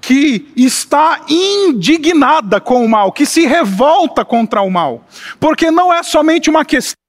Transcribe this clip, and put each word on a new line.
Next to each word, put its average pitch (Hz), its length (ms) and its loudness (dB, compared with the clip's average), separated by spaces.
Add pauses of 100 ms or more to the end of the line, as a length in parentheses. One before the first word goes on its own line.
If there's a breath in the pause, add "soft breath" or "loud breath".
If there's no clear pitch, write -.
que 269 560 0
está 285 720 0
indignada 311 1300 0
com 240 240 0
o 220 40 0
mal, 208 240 0
que 285 140 0
se 330 200 0
revolta 269 760 0
contra 226 380 -2
o 190 80 -2
mal. 151 340 -4 (340 loud breath)
Porque 320 320 0
não 359 220 2
é 339 100 0
somente 311 460 0
uma 311 160 2
questão - 320 -4 (120)